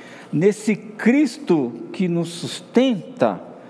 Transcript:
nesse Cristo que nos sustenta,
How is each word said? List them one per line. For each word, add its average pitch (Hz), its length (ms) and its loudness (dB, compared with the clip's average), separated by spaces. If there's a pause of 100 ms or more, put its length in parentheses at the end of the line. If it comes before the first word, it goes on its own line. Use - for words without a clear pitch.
(340)
nesse 196 420 2
Cristo 220 960 0 (220)
que 185 140 0
nos 170 220 0
sustenta, 160 1120 -2 (300)